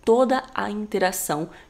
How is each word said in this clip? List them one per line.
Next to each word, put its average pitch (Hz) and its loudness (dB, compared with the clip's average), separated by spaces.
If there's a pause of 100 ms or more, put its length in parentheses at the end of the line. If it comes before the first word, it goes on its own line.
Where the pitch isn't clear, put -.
toda 247 4 (100)
a 202 -4
interação 190 -4 (200)